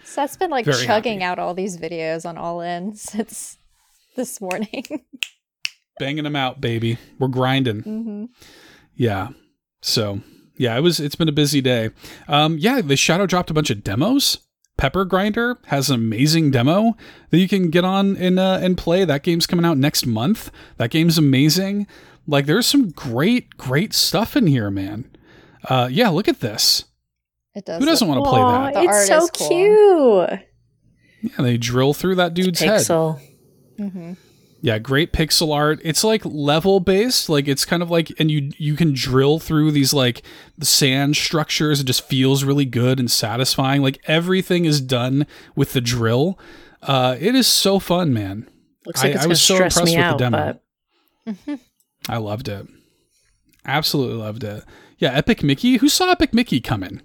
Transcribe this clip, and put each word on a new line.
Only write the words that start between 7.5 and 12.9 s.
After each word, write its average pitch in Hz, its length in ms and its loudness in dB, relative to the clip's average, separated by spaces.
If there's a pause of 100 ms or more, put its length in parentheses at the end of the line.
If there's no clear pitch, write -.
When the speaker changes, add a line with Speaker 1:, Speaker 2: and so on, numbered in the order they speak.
Speaker 1:
Mm-hmm. 214 420 -10 (720)
Speaker 2:
Yeah. 104 340 -2 (520)
So, 104 400 -4 (360)
yeah, 117 200 -2
it 131 40 0
was, 170 200 2
it's 147 160 -6
been 165 120 0
a 147 40 0
busy 143 280 0
day. 120 300 0 (380)
Um, 156 300 2
yeah, 247 220 0
they 139 140 0